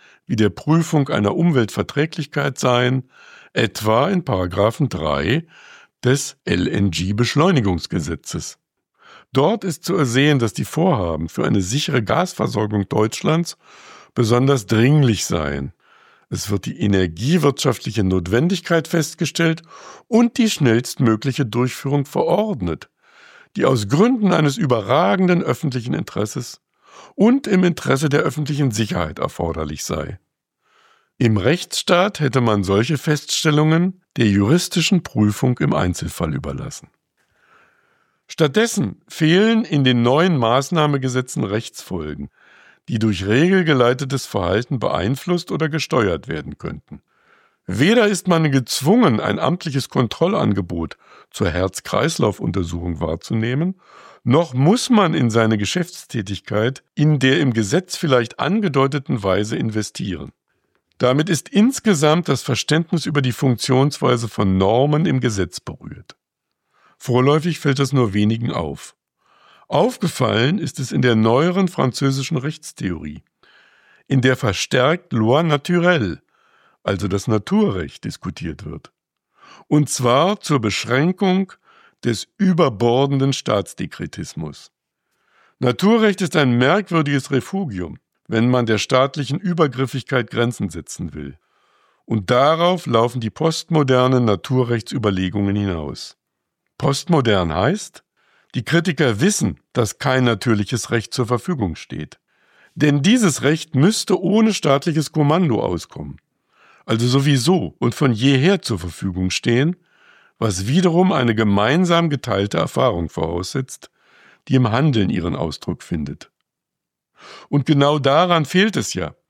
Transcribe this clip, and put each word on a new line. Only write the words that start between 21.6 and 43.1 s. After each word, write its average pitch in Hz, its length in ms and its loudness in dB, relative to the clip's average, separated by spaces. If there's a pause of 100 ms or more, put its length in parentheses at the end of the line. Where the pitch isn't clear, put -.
verordnet, 165 840 -2 (680)
die - 80 0
aus 117 240 0
Gründen 208 440 2
eines 151 240 2
überragenden 170 840 2
öffentlichen 127 520 -4
Interesses - 680 -8 (540)
und 247 320 4
im 185 160 2
Interesse 147 460 0
der 147 120 2
öffentlichen 143 500 -2
Sicherheit 104 480 -4
erforderlich 78 640 -4
sei. 78 360 -8 (1000)
Im 113 200 2
Rechtsstaat 175 800 0
hätte 135 220 0
man 107 220 2
solche 110 340 0
Feststellungen 156 1040 0 (160)
der 120 100 4
juristischen 151 760 2
Prüfung 110 560 0
im - 140 0
Einzelfall 87 600 -4
überlassen. 67 560 -10 (1400)
Stattdessen 156 800 0
fehlen 208 560 2
in 147 180 0
den 123 200 4
neuen 151 340 4
Maßnahmegesetzen 131 1080 0
Rechtsfolgen, 80 880 -6 (580)
die 123 100 -4
durch 101 300 -2